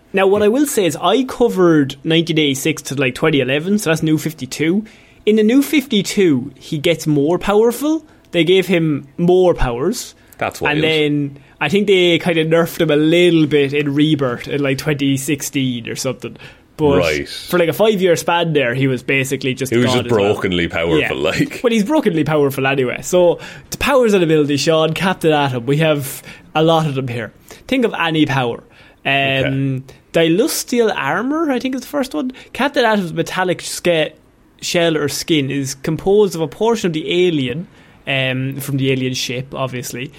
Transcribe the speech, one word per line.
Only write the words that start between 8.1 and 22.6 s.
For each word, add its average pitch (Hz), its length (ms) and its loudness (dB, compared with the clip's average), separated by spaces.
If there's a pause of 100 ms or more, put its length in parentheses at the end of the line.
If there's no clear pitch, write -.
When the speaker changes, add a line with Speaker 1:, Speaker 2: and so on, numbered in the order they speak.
Speaker 1:
They 170 100 2
gave 185 240 2
him 165 400 0 (100)
more 180 380 4
powers. 131 600 -4 (240)
Speaker 2:
That's - 220 -6
wild. 147 140 0
Speaker 1:
And 151 100 0
then 147 540 -2 (220)
I 151 80 -2
think 196 180 2
they 175 320 4
kind 170 200 0
of 156 100 0
nerfed 170 320 0
him 160 100 2
a 147 60 4
little 165 500 4
bit 139 260 2
in 147 220 -2
Rebirth 139 540 0
in, 143 140 -4
like, 135 160 -2
twenty 139 380 -2
sixteen 131 720 -4
or 113 60 -8
something. - 420 -8 (420)
But 143 200 4
Speaker 2:
Right. 76 280 0
Speaker 1:
for, - 320 -4
like, 170 120 2
a - 20 -2
five-year 185 440 2
span 170 360 0
there, 127 220 0
he 139 120 0
was 127 160 -2
basically 131 520 -2
just 131 180 -4
Speaker 2:
He 117 60 4
was 123 80 2
Speaker 1:
God 123 80 2
Speaker 2:
just 120 140 0
Speaker 1:
as 120 40 2
well. 101 220 2
Speaker 2:
brokenly 87 340 -2
powerful, 85 320 0
Speaker 1:
Yeah. 76 300 -2
Speaker 2:
like. - 340 -2
Speaker 1:
Well, 233 80 2
he's 214 120 2
brokenly 208 380 0
powerful 139 440 0